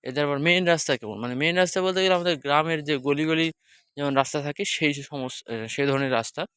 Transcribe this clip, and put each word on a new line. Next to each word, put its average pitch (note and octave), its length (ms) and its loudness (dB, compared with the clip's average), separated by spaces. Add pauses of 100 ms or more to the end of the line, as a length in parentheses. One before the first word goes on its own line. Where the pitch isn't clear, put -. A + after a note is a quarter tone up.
এদের C3 200 -2
আবার C#3+ 160 0
মেইন F3 260 4
রাস্তা E3 320 2
কেমন, G#2+ 220 -8
মানে B2 160 -6
মেইন D#3+ 220 0
রাস্তা F3+ 240 2
বলতে F#3 220 0
গেলে F#3 160 4
আমাদের F3 180 0
গ্রামের D#3 460 0
যে D3 140 0
গলি C#3+ 280 0
গলি D#3+ 220 2 (500)
যেমন C#3+ 180 -2
রাস্তা C3+ 260 2
থাকে D3 240 -6
সেই D3 280 0 (160)
সমস-, C3 380 -8
আহ, A2+ 200 -6
সেই C#3 200 0
ধরনের C#3 240 0
রাস্তা। A#2 300 -2 (160)